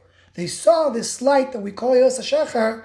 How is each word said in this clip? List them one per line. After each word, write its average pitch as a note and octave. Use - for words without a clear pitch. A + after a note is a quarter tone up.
They F3
saw D#4+
this A#3
light C4
that A3
we G3+
call B3+
Ayel B3+
Sashachar, A#3